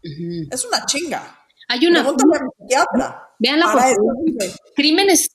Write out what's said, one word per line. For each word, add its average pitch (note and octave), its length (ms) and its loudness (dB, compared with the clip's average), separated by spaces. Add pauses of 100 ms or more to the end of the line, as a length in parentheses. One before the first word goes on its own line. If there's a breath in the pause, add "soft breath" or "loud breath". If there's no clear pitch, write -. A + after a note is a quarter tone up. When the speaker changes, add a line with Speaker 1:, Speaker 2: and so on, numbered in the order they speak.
Speaker 1:
Ujú. E3+ 480 -10
Speaker 2:
es B3+ 140 -8
una A4+ 200 -6
chinga. - 600 -8 (240 soft breath)
Speaker 1:
Hay B3 180 0
una E4+ 140 4
Speaker 2:
Pregúntale C#4 360 2
a C#4 60 -6
mi B3+ 60 -8 (100)
psiquiatra. B3 640 -2 (160)
Speaker 1:
Veanla, D4 260 2
Speaker 2:
Para D#4 160 2
Speaker 1:
por C4 100 4
Speaker 2:
eso A#3 100 2
Speaker 1:
favor. A#3 140 0 (100)
Speaker 2:
vive. B3 280 -4 (220)
Speaker 1:
Crímenes, E4 600 2